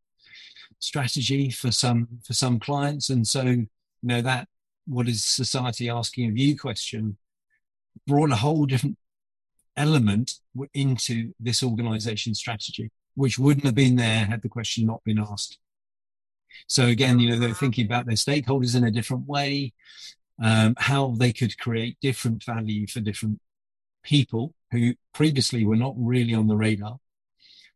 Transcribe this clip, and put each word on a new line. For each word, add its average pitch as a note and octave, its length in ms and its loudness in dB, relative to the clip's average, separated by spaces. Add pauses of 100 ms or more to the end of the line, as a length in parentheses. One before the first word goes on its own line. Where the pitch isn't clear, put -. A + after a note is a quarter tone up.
(800)
strategy C3+ 720 -2
for B2 200 -4
some, A#2 380 0 (160)
for - 80 -8
some B2 260 0
clients. C#3+ 520 -2
And A#2+ 180 2
so, C3+ 140 0
you B2 260 2 (340)
know, A#2+ 200 0
that B2+ 260 -2 (380)
"What B2 220 -2
is A2+ 140 -2
society B2 680 -2
asking A#2+ 400 -2
of G#2+ 80 -2
you?" C#3 200 4
question G#2+ 600 -6 (880)
brought C#3+ 240 4
a B2 60 2
whole D3 300 2
different C3 300 0 (800)
element B2+ 580 2 (200)
w-, C3+ 200 -10
into A#2+ 640 -2
this A#2 220 -2
organization A2+ 720 -2
strategy, - 560 -8 (240)
which C3+ 240 0
wouldn't C#3 280 4
have B2 80 2
been B2 220 6
there A2 300 2
had A2+ 160 -4
the G#2+ 60 -4
question A2+ 380 -2
not A#2 180 -2
been G#2+ 140 0
asked. G2+ 400 -6 (1080)
So B2+ 200 4
again, B2 320 4
you A#2+ 120 4
know, A#2 80 2
they're A#2 160 0
thinking B2 320 0
about A#2+ 200 -2
their A2+ 100 -2
stakeholders C3 600 0
in B2 80 4
a A2+ 60 2
different B2 380 -4
way, C#3+ 440 -4 (680)
um, A2 360 4
how C#3 380 0
they A#2+ 160 4
could - 260 -2
create A2+ 420 -4
different A#2 440 -2
value G#2+ 420 -4
for - 140 -8
different G#2 400 -4 (640)
people C#3 520 0 (160)
who A#2+ 240 2 (180)
previously C3+ 520 2
were G#2+ 120 4
not C3 200 0
really A#2+ 380 0
on A2 120 2
the G#2+ 100 4
radar. G#2+ 420 -2 (760)